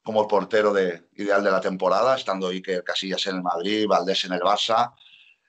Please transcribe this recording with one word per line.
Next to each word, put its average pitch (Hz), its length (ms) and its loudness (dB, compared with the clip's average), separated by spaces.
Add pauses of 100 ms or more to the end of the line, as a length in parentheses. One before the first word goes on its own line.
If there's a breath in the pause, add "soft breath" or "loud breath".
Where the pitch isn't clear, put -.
como 107 200 0
el 104 60 0
portero 104 440 2
de, 92 420 0
ideal 101 300 0
de 101 60 2
la 95 100 2
temporada, 95 560 2
estando 95 320 -4
Iker 92 360 -4
Casillas 90 420 -4
en 95 100 -4
el 90 60 -4
Madrid, 92 460 -2
Valdés 92 360 2
en 90 80 -6
el 87 80 -2
Barça. 110 540 0 (540 soft breath)